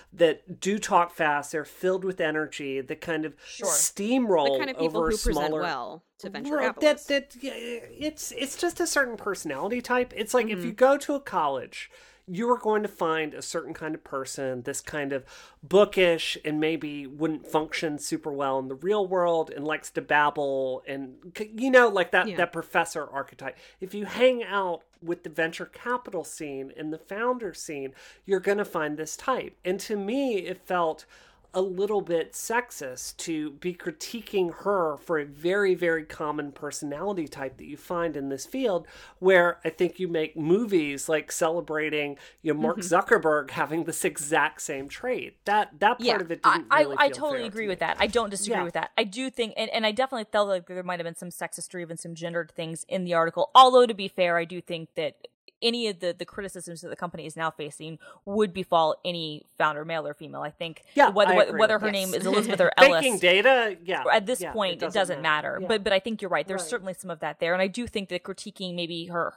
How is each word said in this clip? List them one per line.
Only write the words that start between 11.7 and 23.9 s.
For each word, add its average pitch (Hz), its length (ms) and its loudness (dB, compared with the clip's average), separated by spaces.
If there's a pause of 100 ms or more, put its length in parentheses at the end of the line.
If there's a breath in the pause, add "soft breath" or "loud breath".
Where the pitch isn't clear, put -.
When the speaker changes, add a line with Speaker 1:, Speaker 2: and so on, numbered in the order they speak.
Speaker 1:
you 196 240 -2
are 247 80 4
going 214 240 2
to 208 60 -2
find 160 460 -2
a 135 80 -14
certain 160 320 -8
kind 156 200 -8
of 160 80 -10
person, 131 600 -6
this 135 180 -6
kind 143 320 -6
of 131 140 -4 (360 loud breath)
bookish 185 840 4
and 151 120 -2
maybe 151 480 -2
wouldn't 151 400 -4
function 156 540 -2
super 160 320 -6
well 139 280 0
in 131 100 -6
the 135 60 -8
real 190 300 0
world 170 440 2
and 143 180 -8
likes 151 220 -4
to 160 120 -6
babble 139 880 2
and, 135 280 -8 (220)
c-, 214 160 -8
you 240 160 0
know, 254 200 8
like 190 220 0
that, 185 180 2
Speaker 3:
Yeah. 175 80 -6
Speaker 1:
that 170 160 0
professor 165 520 -2
archetype. 135 520 -10 (240 loud breath)
If 185 120 -12